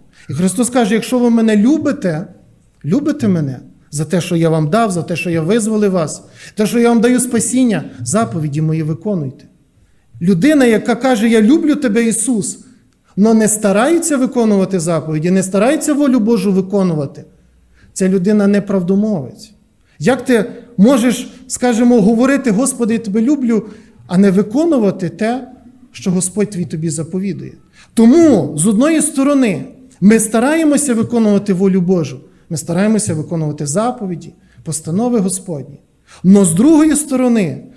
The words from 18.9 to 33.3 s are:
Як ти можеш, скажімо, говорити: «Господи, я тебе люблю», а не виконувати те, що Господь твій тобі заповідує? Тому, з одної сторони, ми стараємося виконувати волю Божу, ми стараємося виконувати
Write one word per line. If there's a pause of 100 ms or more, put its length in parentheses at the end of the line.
Як
ти (320)
можеш, (160)
скажімо,
говорити:
«Господи,
я
тебе
люблю», (420)
а
не
виконувати
те, (440)
що
Господь
твій
тобі
заповідує? (400)
Тому,
з
одної
сторони, (360)
ми
стараємося
виконувати
волю
Божу, (300)
ми
стараємося
виконувати